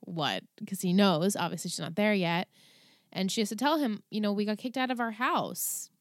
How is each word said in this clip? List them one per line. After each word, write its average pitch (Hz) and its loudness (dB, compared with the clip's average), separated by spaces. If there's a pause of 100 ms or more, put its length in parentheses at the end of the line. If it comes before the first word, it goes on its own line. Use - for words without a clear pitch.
"What?" 135 -2 (240)
'Cause 190 -6
he 180 2
knows, 190 6
obviously, 170 -4
she's - -6
not 165 -8
there 208 2
yet. 175 0 (680)
And 190 -2
she 233 0
has 208 0
to 220 -6
tell 294 2
him, 233 -2
you 214 -4
know, 208 2
"We 202 0
got 208 -2
kicked 247 -6
out 254 0
of 240 -2
our 226 -2
house." 226 -2 (120)